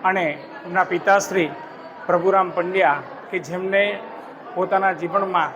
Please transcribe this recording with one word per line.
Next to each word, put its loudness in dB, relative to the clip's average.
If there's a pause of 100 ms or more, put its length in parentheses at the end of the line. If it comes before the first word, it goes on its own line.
અને 2 (400)
એમના 0
પિતાશ્રી 2 (560)
પ્રભુરામ 4
પંડ્યા 2 (280)
કે -4
જેમને 0 (720)
પોતાના 2
જીવનમાં 0